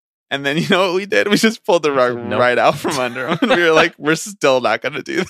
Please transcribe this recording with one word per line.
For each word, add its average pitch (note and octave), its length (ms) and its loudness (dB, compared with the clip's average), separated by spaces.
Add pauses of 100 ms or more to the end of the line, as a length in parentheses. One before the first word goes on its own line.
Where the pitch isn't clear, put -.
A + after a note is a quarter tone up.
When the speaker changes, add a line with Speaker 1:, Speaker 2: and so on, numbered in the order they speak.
(300)
Speaker 1:
And C#3 140 -6
then C#3+ 140 -2
<laughs> - 0 -
you D3 100 -4
know F#3 200 2
what E3+ 60 -4
we G3 120 -4
did? G3+ 200 0
We G#3 120 0
just A3+ 260 -2
pulled E3+ 180 2
the D3+ 80 0
rug B2 280 2
Speaker 2:
Nope. G#2+ 200 -6
Speaker 1:
right A#2+ 200 2
out D3 180 2
from D3 220 -4
under B2 300 -4
'em. E3+ 120 -2
And A#3 120 2
we F3 100 2
were E3 100 4
like, D#3+ 220 2
Speaker 2:
<laughs> - 40 -20
Speaker 1:
"We're D3+ 180 0
still D3 440 0
not A2+ 220 -2
gonna C#3 200 -6
do - 280 -4